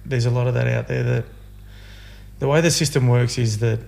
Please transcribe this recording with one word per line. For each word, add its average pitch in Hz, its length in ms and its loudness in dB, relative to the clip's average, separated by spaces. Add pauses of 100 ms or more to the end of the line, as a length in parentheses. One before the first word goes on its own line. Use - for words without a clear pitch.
there's 123 220 0
a 123 40 2
lot 123 180 0
of 123 60 0
that 123 140 0
out 120 200 -2
there 127 160 -2
that 123 200 0 (1160)
the 135 80 0
way 147 120 4
the 165 100 4
system 139 380 2
works 123 300 2
is 110 200 0
that 113 300 0